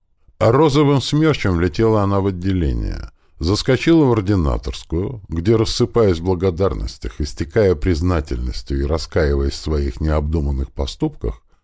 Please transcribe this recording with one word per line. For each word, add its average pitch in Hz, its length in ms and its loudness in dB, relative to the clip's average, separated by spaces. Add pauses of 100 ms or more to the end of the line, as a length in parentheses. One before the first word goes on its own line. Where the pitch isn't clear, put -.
(380)
Розовым 139 640 4
смерчем 143 560 0
влетела 107 460 2
она 98 180 0
в 95 60 -2
отделение. 87 840 -2 (280)
Заскочила 131 680 2
в 123 80 4
ординаторскую, 95 1160 -2
где, 87 280 2
рассыпаясь 110 640 2
в 82 60 -8
благодарностях, 92 1000 -2
истекая 87 520 0
признательностью 76 1080 -2
и 71 60 -2
раскаиваясь 71 680 0
в - 80 -10
своих 71 360 -4
необдуманных 76 720 -2
поступках, - 720 -6 (220)